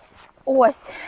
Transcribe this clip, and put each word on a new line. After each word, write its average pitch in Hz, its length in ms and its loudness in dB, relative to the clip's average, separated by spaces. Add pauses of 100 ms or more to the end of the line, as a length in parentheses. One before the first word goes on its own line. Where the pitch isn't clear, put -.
(460)
Ось 262 460 2 (160)